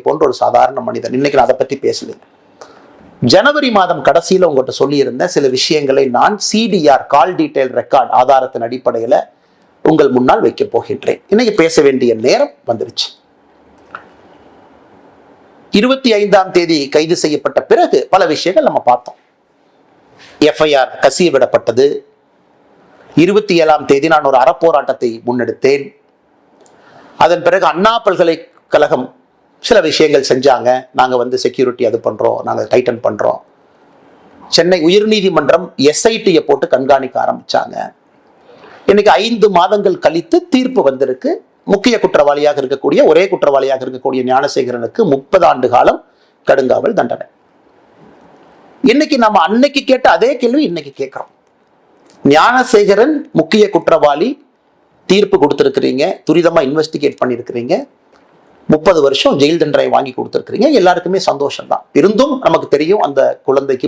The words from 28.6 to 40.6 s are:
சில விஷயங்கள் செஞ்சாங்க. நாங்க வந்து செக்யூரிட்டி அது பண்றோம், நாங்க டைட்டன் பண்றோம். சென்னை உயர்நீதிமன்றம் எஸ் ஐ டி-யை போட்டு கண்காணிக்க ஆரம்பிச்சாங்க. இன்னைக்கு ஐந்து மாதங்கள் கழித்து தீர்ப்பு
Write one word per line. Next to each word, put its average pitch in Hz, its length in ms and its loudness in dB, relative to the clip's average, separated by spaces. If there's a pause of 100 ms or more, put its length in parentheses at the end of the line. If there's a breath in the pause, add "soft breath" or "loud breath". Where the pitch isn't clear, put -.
சில 226 200 4
விஷயங்கள் 147 420 2
செஞ்சாங்க. 127 400 2 (300)
நாங்க 127 220 2
வந்து 127 220 -4
செக்யூரிட்டி 127 460 -2
அது 113 160 0
பண்றோம், 113 320 -2 (100)
நாங்க 113 140 -4 (100)
டைட்டன் 120 320 0
பண்றோம். 110 380 -2 (1120)
சென்னை 175 320 2
உயர்நீதிமன்றம் 185 800 0 (240)
எஸ் - 200 -4
ஐ - 20 -2 (100)
டி-யை 165 240 2
போட்டு 139 240 0
கண்காணிக்க 131 520 0
ஆரம்பிச்சாங்க. - 520 -6 (1160)
இன்னைக்கு 202 200 4 (120)
ஐந்து 220 340 2
மாதங்கள் 190 480 0
கழித்து 165 340 0 (160)
தீர்ப்பு 254 340 0